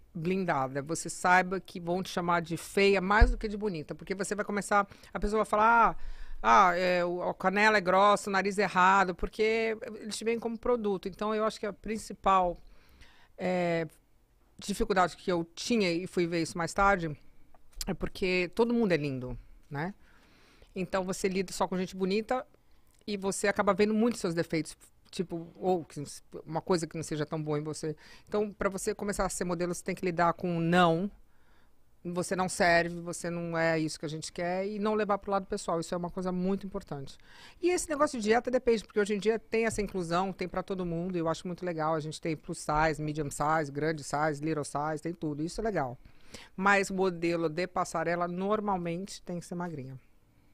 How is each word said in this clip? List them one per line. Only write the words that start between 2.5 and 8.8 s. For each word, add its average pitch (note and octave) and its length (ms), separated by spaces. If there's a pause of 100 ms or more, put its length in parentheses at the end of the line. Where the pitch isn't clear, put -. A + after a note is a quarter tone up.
feia G3 440
mais G#3 300
do - 80
que A3 100
de G#3 80
bonita. F3+ 380
Porque E3 200
você G3 200
vai G3+ 100
começar, G3+ 420 (260)
a G3 80
pessoa G#3 240
vai - 20
falar, A3 500 (460)
"Ah, A3 280
ah, F3 60
é, F3+ 280
o, F3 180
a F3 120
canela G#3 440
é - 20
grossa, F#3+ 480
o G3 40
nariz F#3+ 260
é G#3+ 40
errado", F#3 520